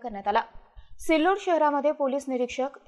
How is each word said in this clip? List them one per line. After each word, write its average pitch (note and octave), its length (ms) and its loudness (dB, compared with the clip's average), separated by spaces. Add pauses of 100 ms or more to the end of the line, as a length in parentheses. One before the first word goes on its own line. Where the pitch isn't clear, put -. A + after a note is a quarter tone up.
करण्यात G#3 260 -6
आला. G#3 140 2 (560)
सिल्लोड E4+ 400 2
शहरामध्ये D4+ 540 2
पोलीस C#4 360 -2
निरीक्षक B3+ 600 -4